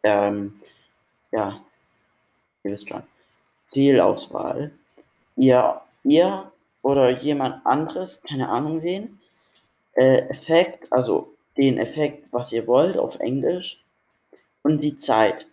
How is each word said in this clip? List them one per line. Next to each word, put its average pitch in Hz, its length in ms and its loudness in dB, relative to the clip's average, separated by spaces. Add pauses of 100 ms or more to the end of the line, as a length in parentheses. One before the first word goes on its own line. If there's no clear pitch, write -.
Ähm, 101 600 0 (680)
ja, 98 280 -6 (1000)
ihr 98 80 -8
wisst 101 180 -10
schon. - 140 -12 (640)
Zielauswahl. 135 1040 0 (640)
Ihr, 127 480 4 (220)
ihr 185 460 2 (320)
oder 135 280 4
jemand 135 560 -4
anderes, 156 560 -4
keine 135 260 -6
Ahnung 151 320 -4
wen, 190 400 -8 (760)
äh, 131 340 4
Effekt, - 640 0
also 117 420 -2 (220)
den 135 220 2
Effekt, 147 520 -6
was 123 220 -6
ihr 113 160 -4
wollt, 143 280 2
auf - 220 -4
Englisch, 151 640 -4 (800)
und 147 200 0
die 147 140 -4
Zeit. 110 560 0